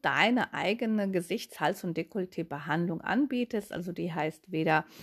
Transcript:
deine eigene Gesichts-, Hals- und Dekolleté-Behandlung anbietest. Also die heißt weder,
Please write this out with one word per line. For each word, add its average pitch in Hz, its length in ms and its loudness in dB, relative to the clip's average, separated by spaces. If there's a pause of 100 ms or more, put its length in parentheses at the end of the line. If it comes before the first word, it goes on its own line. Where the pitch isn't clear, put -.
deine 175 500 4
eigene 208 580 0
Gesichts-, 185 480 -2
Hals- 165 240 0
und 175 140 -4
Dekolleté-Behandlung 165 1040 -2
anbietest. 247 720 0
Also 175 200 -4
die 170 200 -4
heißt 160 400 -4
weder, 160 320 4 (180)